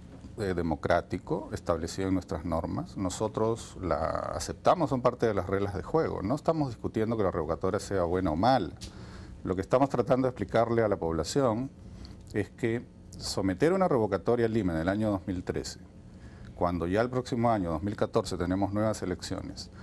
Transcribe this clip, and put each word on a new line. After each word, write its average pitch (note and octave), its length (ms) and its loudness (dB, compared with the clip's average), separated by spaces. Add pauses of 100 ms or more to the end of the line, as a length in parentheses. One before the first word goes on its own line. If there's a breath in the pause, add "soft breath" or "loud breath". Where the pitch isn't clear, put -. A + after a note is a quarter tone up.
(360)
eh, G2 180 0
democrático, E2+ 1000 0
establecido E2+ 540 -2
en F#2+ 80 2
nuestras E2+ 300 -2
normas. F2 520 -4
Nosotros A2 840 -2
la D#2+ 140 0 (400)
aceptamos, - 540 2
son C3 100 0
parte A#2+ 260 2
de A2 80 2
las F2+ 140 0
reglas G2 260 0
de E2+ 80 -4
juego. F#2 400 0
No G#2+ 140 0
estamos D#3 320 0
discutiendo A2 480 -2
que G#2+ 80 2
la F2 80 2
revocatoria F2+ 480 0
sea F#2+ 240 0
buena F2+ 260 2
o D#2 60 0
mala. A2 340 4 (720 loud breath)
Lo F#2 140 -2
que F#2+ 60 0
estamos C3+ 260 4
tratando C3 380 4
de B2 40 2
explicarle A2+ 520 2
a G#2+ 60 4
la F#2+ 80 4
población G#2+ 760 0 (600 loud breath)
es G#2 180 -2
que A#2 340 -2 (320)
someter F#2+ 560 2
una F#3+ 160 4
revocatoria A#2 580 4
a - 20 0
Lima G#2 260 2
en D#2+ 60 0
el E2 80 0
año G#2+ 220 2
dos G2 160 -2
mil F2+ 160 -2
trece, - 380 -6 (760 loud breath)
cuando F2 320 0
ya F#2+ 140 4
el B2 100 2
próximo A#2+ 400 0
año, F#2+ 200 2
dos D#2+ 120 -2
mil G2+ 140 -4
catorce, G#2+ 400 0
tenemos F#2 360 0
nuevas G#2+ 300 0
elecciones, - 680 -6 (120)